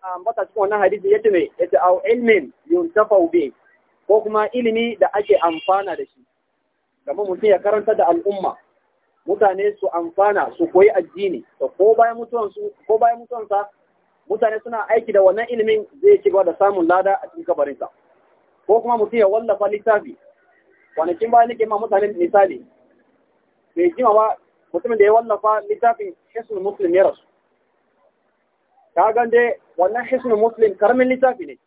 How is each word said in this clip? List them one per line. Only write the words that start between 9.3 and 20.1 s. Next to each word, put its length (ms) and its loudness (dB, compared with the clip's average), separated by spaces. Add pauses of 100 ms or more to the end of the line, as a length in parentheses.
su 120 -4
amfana, 680 -2
su 100 -2
koyi 220 6
addini. 540 -6 (140)
To, 100 -4
ko 260 2
bayan 220 2
mutuwansu, 560 -10 (140)
ko 120 0
bayan 200 0
mutuwansa, 500 -8 (600)
mutane 320 -2
suna 280 -10
aiki 240 0
da 100 4
wannan 260 2
ilimin, 380 -2 (160)
zai 200 6
ci 80 2
gaba 140 0
da 140 -2
samun 280 0
lada 360 2
a 80 -16
cikin 140 -18
kabarinsa. 440 -4 (800)
Ko 140 2
kuma 180 -4
mutum 200 -2
ya 100 4
wallafa 400 -2
littafi. 480 -2 (800)